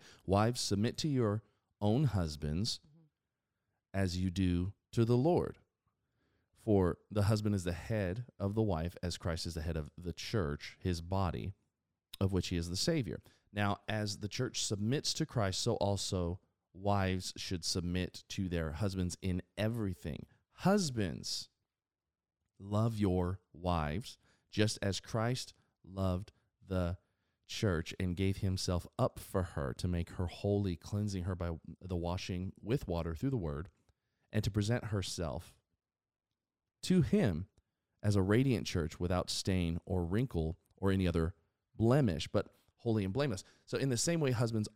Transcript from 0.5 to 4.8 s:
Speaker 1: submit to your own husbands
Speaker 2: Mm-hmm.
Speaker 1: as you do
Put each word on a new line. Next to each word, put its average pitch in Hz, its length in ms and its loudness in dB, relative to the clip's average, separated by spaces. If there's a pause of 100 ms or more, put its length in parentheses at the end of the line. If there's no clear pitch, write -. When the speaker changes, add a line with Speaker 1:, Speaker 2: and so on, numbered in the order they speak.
Speaker 1:
submit 104 380 0
to 165 100 -2
your 113 340 2 (380)
own 110 240 4
husbands 82 840 0
Speaker 2:
Mm-hmm. - 1120 -12
Speaker 1:
as 92 160 0
you 92 140 2
do 90 420 2 (200)